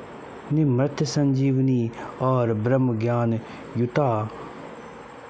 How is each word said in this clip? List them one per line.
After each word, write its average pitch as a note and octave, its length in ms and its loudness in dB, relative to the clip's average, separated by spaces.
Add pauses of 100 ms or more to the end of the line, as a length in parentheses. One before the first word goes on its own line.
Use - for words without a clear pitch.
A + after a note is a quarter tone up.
(520)
ने D#3 120 4
मृत C#3 380 2
संजीवनी C3+ 880 2 (320)
और B2 320 2
ब्रह्म B2 440 2
ज्ञान A#2 420 2 (360)
युता A#2 540 2 (1000)